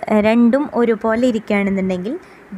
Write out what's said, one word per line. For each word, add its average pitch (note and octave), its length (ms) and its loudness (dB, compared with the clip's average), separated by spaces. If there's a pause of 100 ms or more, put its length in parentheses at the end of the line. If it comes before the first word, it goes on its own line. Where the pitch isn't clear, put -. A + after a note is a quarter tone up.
രണ്ടും A#3 640 2
ഒരുപോലെ A3+ 540 0
ഇരിക്കുകയാണെന്നുണ്ടെങ്കിൽ G3 920 -2 (380)